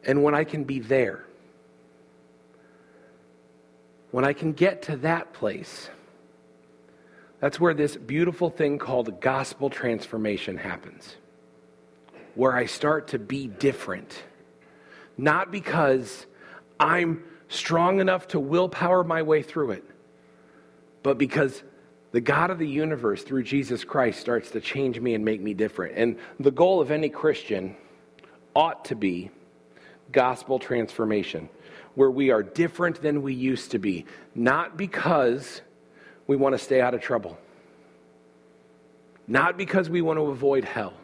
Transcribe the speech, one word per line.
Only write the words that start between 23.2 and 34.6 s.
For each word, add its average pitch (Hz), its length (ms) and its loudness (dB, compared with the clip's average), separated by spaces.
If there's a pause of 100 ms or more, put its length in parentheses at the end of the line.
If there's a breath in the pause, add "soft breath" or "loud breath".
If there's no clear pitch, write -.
through 131 220 -2
Jesus 123 400 -2
Christ, 123 360 0
starts 120 300 -2
to 113 100 -6
change 131 400 -4
me 120 140 0
and 107 100 0
make 107 160 0
me 104 140 -4
different. 95 420 -4
And 113 220 2 (200 loud breath)
the 135 120 4
goal 175 300 4
of 135 100 0
any 151 180 0
Christian 110 680 -2 (800 loud breath)
ought 156 320 2
to 123 100 -4
be 95 340 -2 (800 loud breath)
gospel 127 480 2
transformation, 110 920 -2 (460 loud breath)
where 135 160 6
we 131 200 2
are 110 120 4
different 165 580 -2
than 147 220 0
we 135 100 -4
used 127 380 -2
to 113 80 -2
be, 95 260 -2 (300 loud breath)
not 147 420 0